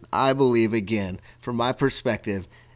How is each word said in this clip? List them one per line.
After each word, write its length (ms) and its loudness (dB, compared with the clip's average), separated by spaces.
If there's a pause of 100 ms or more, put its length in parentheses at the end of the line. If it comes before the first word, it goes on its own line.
(140)
I 200 2
believe, 400 4
again, 460 -4 (200)
from 160 -8
my 160 0
perspective, 760 -2 (280)